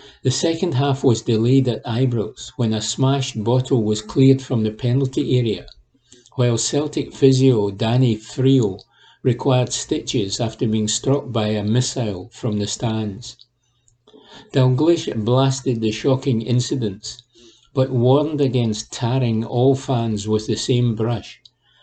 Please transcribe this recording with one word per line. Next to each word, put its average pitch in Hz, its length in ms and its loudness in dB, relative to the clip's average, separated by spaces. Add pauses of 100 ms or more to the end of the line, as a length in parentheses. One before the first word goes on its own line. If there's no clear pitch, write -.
(240)
The 131 80 2
second 165 420 -2
half 135 300 0
was 117 180 4
delayed 120 460 2
at 113 180 -4
Ibrox 117 720 -4
when 110 180 0
a 110 80 -2
smashed 131 600 -2
bottle 127 400 0
was 107 180 -2
cleared 135 400 4
from 113 220 -2
the 107 80 0
penalty 131 680 0
area, 110 300 -2 (680)
while 120 200 2
Celtic 147 560 -4
physio 131 560 4
Danny 117 460 2
Friel 123 680 0 (400)
required 127 500 0
stitches - 680 -4
after 110 280 -4
being 107 200 0
struck 131 440 -2
by 107 180 0
a 107 140 -2
missile 107 680 -2
from 107 240 -4
the 104 80 -2
stands. 110 720 -6 (1160)
Dalglish 139 600 2 (100)
blasted 127 580 0
the 110 100 0
shocking 131 500 0
incidents, 120 800 -4 (520)
but 131 160 0
warned 139 520 2
against 117 500 -2
tarring 117 540 -2
all 127 280 2
fans 117 540 -2
with 107 180 0
the 107 120 -2
same 123 360 0
brush, 110 460 -4 (440)